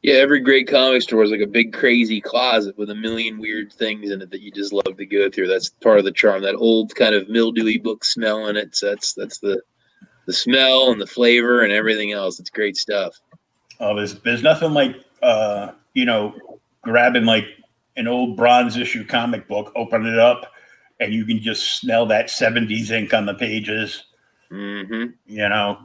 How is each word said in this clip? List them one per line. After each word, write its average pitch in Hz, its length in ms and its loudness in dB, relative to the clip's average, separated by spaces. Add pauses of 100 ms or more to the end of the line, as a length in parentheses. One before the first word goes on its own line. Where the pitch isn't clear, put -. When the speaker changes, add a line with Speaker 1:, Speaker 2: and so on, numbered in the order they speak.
Speaker 1:
Yeah, 147 120 2
every 139 260 6
great 131 280 4
comic 131 340 2
store 110 220 2
is 104 60 2
like 104 100 -2
a 104 60 0
big 113 260 0
crazy 117 480 2
closet 113 580 -2
with 104 120 -6
a 104 40 -8
million 113 440 -6
weird 107 340 -10
things 107 380 -6
in 98 120 -8
it 90 80 -18
that 92 100 -12
you 104 120 -20
just 101 200 -10
love 98 240 -4
to 101 80 -12
go 101 240 0
through. 95 200 -4
That's 92 200 -2
part 110 300 4
of 98 60 4
the 95 80 -2
charm, 98 300 2
that 98 120 -2
old 113 400 2
kind 110 200 2
of 98 140 0
mildewy 113 500 0
book 107 260 -6
smell 107 420 -4
in 104 100 -4
it. 104 200 -6
So 104 140 -4
that's, - 220 -6
that's - 260 -12
the, 98 220 -2 (680)
the 92 60 -8
smell 131 600 4
and 107 80 -2
the 95 60 -6
flavor 120 560 4
and 101 100 2
everything 107 400 0
else. 98 260 -4
It's 92 120 -20
great 104 260 -4
stuff. 98 440 -4 (600)
Speaker 2:
Oh, 104 160 -2
there's, 104 240 -8
there's 120 220 -4
nothing 156 300 2
like, 139 240 0 (260)
uh, 104 500 0 (200)
you 127 120 0
know, 110 300 -2 (480)
grabbing, 120 420 2
like, 110 220 2 (500)
an 117 100 -6
old 123 300 -4
bronze 120 400 4
issue 120 280 -6
comic 117 440 -4
book, 104 260 -6
open 113 320 -2
it 113 120 0
up, 120 340 4 (480)
and 107 120 -4
you 110 140 -4
can 110 140 -2
just 107 400 -4
smell 117 260 2
that 110 240 0
seventies 113 600 -2
ink 110 220 -4
on 107 140 0
the 98 80 -6
pages. 107 680 -6 (460)
Speaker 1:
Mm-hmm. 101 600 -10 (160)
Speaker 2:
You 107 220 -4
know, 101 360 -2